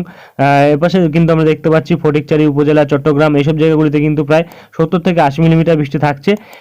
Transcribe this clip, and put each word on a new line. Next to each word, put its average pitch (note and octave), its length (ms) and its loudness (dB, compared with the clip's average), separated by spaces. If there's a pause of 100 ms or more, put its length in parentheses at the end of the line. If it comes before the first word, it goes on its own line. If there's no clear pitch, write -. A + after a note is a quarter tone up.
আহ, C#3+ 720 0
এপাশে E3 220 0 (120)
কিন্তু E3 240 0
আমরা D#3+ 120 0
দেখতে D#3 260 -2
পাচ্ছি D#3 220 0 (100)
ফটিকচারি D3+ 440 0
উপজেলা, D3 380 0
চট্টগ্রাম, D3 520 0
এইসব D3 220 0
জায়গাগুলিতে D#3 420 0
কিন্তু D3+ 240 -2
প্রায় D#3 200 0 (320)
সত্তর E3 220 -2
থেকে E3+ 220 -2
আশি C#3+ 220 0
মিলিমিটার E3 340 2
বৃষ্টি D3 220 -4
থাকছে। C#3+ 320 -4 (300)